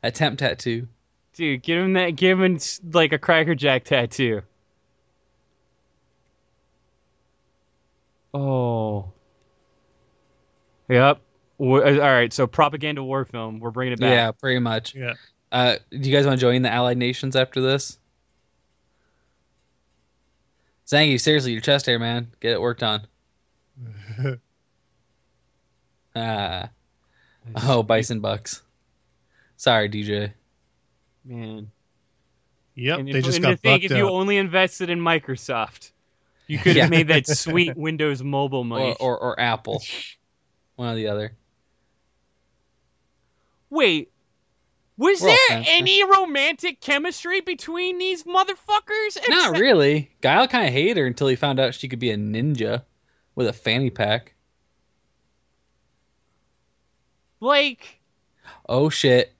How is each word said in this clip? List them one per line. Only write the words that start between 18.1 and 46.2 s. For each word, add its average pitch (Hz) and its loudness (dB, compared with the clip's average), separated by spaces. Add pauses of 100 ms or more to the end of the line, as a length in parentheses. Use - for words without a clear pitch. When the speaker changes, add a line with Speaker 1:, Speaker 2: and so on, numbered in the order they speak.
Speaker 1:
Zangief, 143 2
seriously, 143 0
your 110 -6
chest 139 0
hair, 120 0
man. 117 -4 (100)
Get 117 -2
it 101 -2
worked 117 -4
on. 107 -4 (1120)
Speaker 3:
<laughs> 127 -6 (1800)
Speaker 1:
Ah. 101 -6 (760)
Speaker 2:
Nice. 110 -8
Speaker 1:
Oh, 123 4
Bison 110 0
Bucks. 104 -8 (960)
Sorry, 110 2
D 104 -6
J. 104 -4 (960)
Speaker 2:
Man. 110 -14 (1040)
Speaker 3:
Yep, 131 -2
Speaker 2:
And 135 -8
Speaker 3:
they 139 -2
Speaker 2:
if, 131 0
Speaker 3:
just 131 0
Speaker 2:
and 170 0
Speaker 3:
got - 4
Speaker 2:
to 120 2
think, - 2
Speaker 3:
bucked 190 -2
Speaker 2:
if 135 2
you 202 2
Speaker 3:
up. 190 0
Speaker 2:
only 196 0
invested 185 0
in 170 -2
Microsoft, 139 -4 (560)
you 147 -6
could 113 0
have 135 6
Speaker 1:
Yeah. - 2
Speaker 2:
made 165 4
that 151 4
Speaker 3:
<laughs> 151 0
Speaker 2:
sweet 165 0
Windows 151 -4
Mobile 139 -2
Speaker 1:
Or, 123 -4
Speaker 2:
mic. 120 -4
Speaker 1:
or, 123 -2
or 123 -4
Apple. 110 -2 (920)
One 120 -6
or - -
the 107 -4
other. 107 -6 (2250)
Speaker 2:
Wait, 214 0 (880)
was 339 2
Speaker 1:
We're 392 4
all 453 8
Speaker 2:
there 523 6
Speaker 1:
friends, 233 -2
man. 320 4
Speaker 2:
any 381 2
romantic 339 0